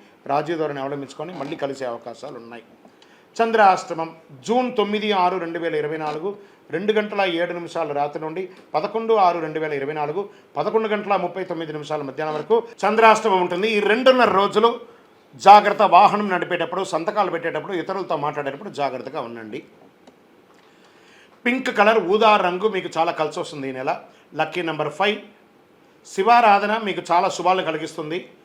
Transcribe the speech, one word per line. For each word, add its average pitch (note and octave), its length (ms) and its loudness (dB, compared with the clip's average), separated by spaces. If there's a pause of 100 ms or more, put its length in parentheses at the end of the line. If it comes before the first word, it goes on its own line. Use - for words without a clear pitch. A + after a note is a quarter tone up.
(260)
రాజీ D3+ 280 -2
ధోరణి D3+ 260 -4
అవలంబించుకొని C#3+ 540 -10
మళ్ళీ C#3+ 220 -10
కలిసే C3+ 280 -6
అవకాశాలు A#2+ 520 -12
ఉన్నాయి. A#2 260 -18 (800)
చంద్రాష్టమం F#3 760 2 (300)
జూన్ B3 300 0
తొమ్మిది G#3 360 0
ఆరు F#3 240 2
రెండు E3+ 220 -6
వేల D#3+ 160 -2
ఇరవై D3+ 220 -4
నాలుగు D#3 400 -6 (340)
రెండు G3+ 220 -2
గంటల G#3 280 0
ఏడు F3 320 0
నిమిషాలు E3 400 -6
రాత్రి D3 300 -4
నుండి E3 260 -8 (260)
పదకొండు A3 400 0
ఆరు F3 240 4
రెండు D#3 220 -6
వేల D#3 120 -4
ఇరవై C#3 200 -4
నాలుగు, D#3 360 -4 (280)
పదకొండు G#3+ 320 0
గంటల G3+ 280 -2
ముప్పై F3+ 280 -4
తొమ్మిది E3 280 -8
నిమిషాల D3+ 300 -6
మధ్యాహ్నం D3+ 320 -6
వరకు G#3 280 0 (120)
చంద్రాష్టమం G#3+ 640 6
ఉంటుంది. F3+ 300 0
ఈ G#3 100 2
రెండున్నర A#3+ 500 4
రోజులు G3+ 500 2 (560)
జాగ్రత్త. G3+ 460 8
వాహనం G3 460 6
నడిపేటప్పుడు, F3 560 -2
సంతకాలు F#3 460 -2
పెట్టేటప్పుడు, D#3+ 420 -4
ఇతరులతో F3+ 440 -4
మాట్లాడేటప్పుడు D3 540 -6
జాగ్రత్తగా C3 500 -6
ఉండండి. A#2 440 -12 (1800)
పింక్ B3 300 -2
కలర్, A3 220 0
ఊదా F#3+ 380 2
రంగు F#3 320 -2
మీకు F#3 200 -6 (100)
చాలా E3 140 -2
కలిసి D#3 280 -6
వస్తుంది D3 280 -10
ఈ C3 40 -10
నెల. C3 280 -6 (340)
లక్కీ D#3 280 -4
నెంబర్ D3+ 300 -4
ఫైవ్. G#3 260 -2 (880)
శివారాధన G#3+ 800 4
మీకు F3 180 -4 (100)
చాలా F3+ 160 4
శుభాలను F3+ 380 0
కలిగిస్తుంది. D#3+ 600 -6 (160)